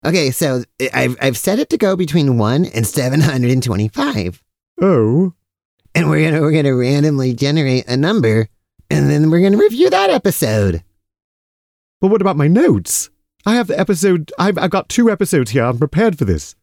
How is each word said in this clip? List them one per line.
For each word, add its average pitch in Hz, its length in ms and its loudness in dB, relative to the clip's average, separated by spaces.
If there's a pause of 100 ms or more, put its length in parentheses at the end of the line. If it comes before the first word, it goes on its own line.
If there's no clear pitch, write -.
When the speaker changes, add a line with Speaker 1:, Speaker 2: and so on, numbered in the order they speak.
Speaker 1:
Okay, 160 280 0
so 127 320 -4 (180)
I, 131 120 -4
I've, 127 280 -2
I've 135 160 -2
set 208 220 -2
it 294 100 -4
to - 80 -2
go 196 180 0
between 147 420 0
one 120 280 0
and 113 200 -4
seven 135 360 -2
hundred 127 300 0
and 131 120 0
twenty-five. 107 800 -4 (380)
Speaker 2:
Oh. 165 520 2 (600)
Speaker 1:
And 165 160 0
we're 156 200 2
gonna, 156 120 0
we're 156 100 0
gonna 143 240 2
randomly 135 580 0
generate 139 540 -2
a 123 80 -4
number, 131 540 0 (400)
and 143 200 0
then 147 200 2
we're 170 120 2
gonna 196 160 4
review 359 340 2
that 392 180 0
episode. 107 720 0 (1200)
Speaker 2:
But 190 80 2
what 208 120 2
about 190 160 0
my 147 100 2
notes? 202 640 0 (360)
I 214 80 2
have 233 120 0
the - 120 -4
episode, 180 600 0
I've, 185 180 0
I've 185 140 -2
got 190 180 -4
two 233 220 2
episodes 151 400 -2
here. 123 120 2
I'm 123 140 -2
prepared 160 400 0
for - 80 -2
this. 87 380 -4